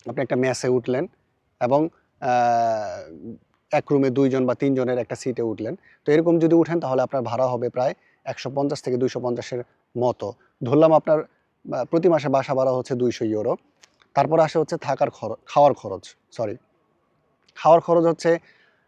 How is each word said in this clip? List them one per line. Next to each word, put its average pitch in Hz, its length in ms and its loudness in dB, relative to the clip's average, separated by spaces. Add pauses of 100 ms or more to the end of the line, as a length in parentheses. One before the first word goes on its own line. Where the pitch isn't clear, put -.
আপনি 127 140 -6
একটা 131 140 -2
মেসে 127 320 -2
উঠলেন 127 380 0 (540)
এবং, 139 280 2 (320)
আহ, 113 1080 -2 (440)
এক 147 180 0
রুমে 139 200 2
দুইজন 131 360 0
বা 123 80 0
তিনজনের 127 440 0
একটা 120 160 -6
সিটে 120 280 -6
উঠলেন। 113 360 -6 (260)
তো 147 80 2
এরকম 165 260 4
যদি 165 160 4
উঠেন 165 260 2
তাহলে 131 220 0
আপনার 127 200 -2
ভাড়া 117 240 -2
হবে 123 220 -4
প্রায় 127 260 -2 (300)
একশো 135 300 -10
পঞ্চাশ 139 280 -2
থেকে 127 140 -2
দুইশো 123 240 -2
পঞ্চাশের 123 420 -6 (360)
মতো। 117 360 -2 (300)
ধরলাম 151 280 4
আপনার, 156 280 2
আহ, - 640 -12
প্রতি 170 240 0
মাসে 151 200 2
বাসা 135 260 0
ভাড়া 131 180 0
হচ্ছে 127 220 -4
দুইশো 120 300 -2
ইউরো। 110 320 -2 (580)
তারপর 147 260 2
আসে 160 180 2
হচ্ছে 160 180 -2
থাকার 143 340 -2
খর-, - 260 -10 (100)
খাওয়ার 143 280 4
খরচ, 95 420 -12 (160)
সরি, 107 240 -6 (960)
খাওয়ার 165 260 6
খরচ 170 240 2
হচ্ছে, 170 340 2 (500)